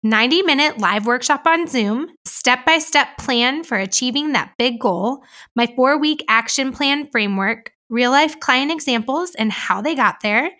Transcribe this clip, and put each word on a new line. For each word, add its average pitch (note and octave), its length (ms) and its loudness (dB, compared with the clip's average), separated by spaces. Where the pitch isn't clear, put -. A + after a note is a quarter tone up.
Ninety-minute C#4+ 720 2
live G#3 300 0
workshop B3 400 0
on E4 180 2
Zoom, A#3+ 460 -2
step-by-step D4 920 0
plan B3+ 460 -2
for A#3+ 120 -6
achieving B3+ 580 -2
that F#3+ 260 -2
big A#3+ 200 0
goal, G3 440 -2
my A#3 100 2
four-week D4 540 2
action A#3 420 0
plan C#4+ 400 -2
framework, G#3 600 -2
real-life C4+ 500 2
client C4+ 320 0
examples C#4+ 640 -2
and A3 180 -2
how G3 300 -2
they D4+ 140 -2
got A3 260 0
there A#3 380 -2